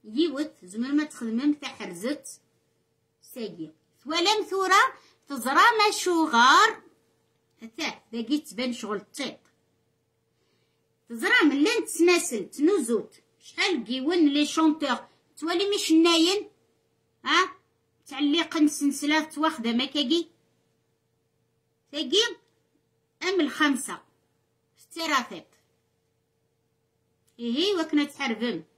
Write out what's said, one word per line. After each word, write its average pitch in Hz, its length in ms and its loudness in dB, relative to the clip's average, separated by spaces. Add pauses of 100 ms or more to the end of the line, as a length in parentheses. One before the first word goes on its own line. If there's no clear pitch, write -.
يوت. 277 480 -4 (100)
زمرم 247 420 -4
تخدمم 247 480 -2
تحرزت. 233 880 -8 (840)
ساقي. 170 480 -12 (340)
ثوالم 349 460 0
ثورة. 381 320 2 (460)
تزرى 269 260 -6
ما 415 360 4
شغار. 339 920 4 (800)
هتا. 254 400 -8 (100)
باقي 233 260 -4
تبان 247 340 -8
شغل 208 280 -8
تيط. - 380 -12 (1700)
تزرى 370 360 2
من 285 200 4
لين 466 200 0
تسناسل. 320 680 0
تنوزوت. 269 640 0 (260)
شحال 339 440 -4
قيون 285 440 2
لي 294 180 2
شونتور. 302 520 0 (380)
توالي 349 340 -2
مش 381 220 0
ناين. 339 560 4 (760)
ها؟ 330 360 0 (460)
تعليق 294 500 -2
نسنسلة 294 680 0
تواخدة 285 480 -4
مكاكي. 277 580 -2 (1600)
تاقي. 330 440 -2 (880)
أم 370 180 -2
الخمسة. 262 600 -2 (760)
ستيراثيط. 277 680 -6 (1900)
إيهي 311 420 -2
وكنا 302 240 0
تحرفم. 233 580 -6 (160)